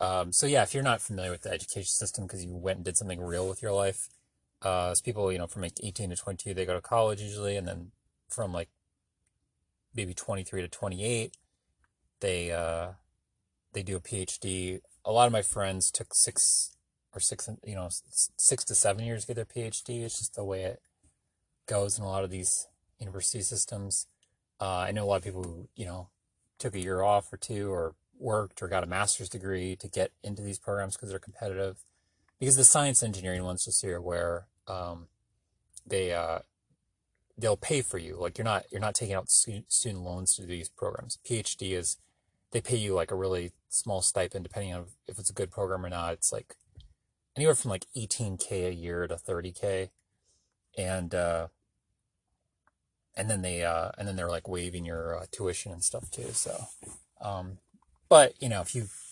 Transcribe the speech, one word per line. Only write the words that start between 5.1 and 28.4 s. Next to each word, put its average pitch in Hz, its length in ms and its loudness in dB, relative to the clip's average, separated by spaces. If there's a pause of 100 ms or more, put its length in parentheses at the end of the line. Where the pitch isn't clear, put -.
you 90 60 -2
know, 87 100 -4
from, 98 140 -8
like, 85 200 -4
eighteen 101 280 -6
to 85 60 -4
twenty-two, 98 380 -6
they 92 100 0
go 90 100 0
to 90 60 -2
college 110 400 2
usually, 101 360 -4
and 92 100 -4
then 90 240 -8 (380)
from, 101 240 -4
like, 87 160 -4 (1200)
maybe 95 220 -4
twenty-three 95 480 -4
to 85 60 -6
twenty-eight, 110 680 -4 (840)
they, 87 320 0
uh, 85 400 -2 (800)
they 101 100 -4
do 95 140 -4
a 87 40 -4
P - 180 -6
H - 200 -4
D. 92 440 -4 (220)
A 107 60 -2
lot 120 160 10
of 117 60 6
my 110 100 4
friends 95 480 2
took - 240 -4
six - 640 4 (360)
or 101 60 -10
six, - 300 -2 (160)
you 107 100 -8
know, 90 120 -4
s-, - 500 -2
six - 300 4
to 104 100 -2
seven 107 280 4
years 117 180 -2
to - 60 -10
get 123 60 -2
their 113 100 -4
P - 180 -6
H 110 200 -6
D. 120 220 -6
It's 113 140 -6
just - 180 -6
the 104 80 -4
way 95 180 -2
it - 200 -6 (840)
goes 101 320 2
in 104 60 -4
a 95 40 -4
lot 98 160 0
of 90 60 -4
these 92 360 0 (320)
university 98 440 -4
systems. 101 640 -2 (520)
Uh, 95 180 0
I 92 120 0
know 104 140 0
a - 20 0
lot 101 100 4
of 90 60 2
people 92 220 -6
who, 87 320 -10
you 101 100 -8
know, 92 240 -10 (480)
took 104 160 -4
a 95 60 -4
year 92 220 0
off 101 300 6
or 101 40 -12
two 101 360 -4
or 82 220 -2 (240)
worked 107 420 0